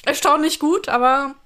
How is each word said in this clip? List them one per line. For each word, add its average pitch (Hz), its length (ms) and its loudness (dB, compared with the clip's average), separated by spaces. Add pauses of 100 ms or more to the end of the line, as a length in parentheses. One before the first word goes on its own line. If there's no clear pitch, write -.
erstaunlich 302 560 0
gut, 339 280 0
aber 262 460 0 (120)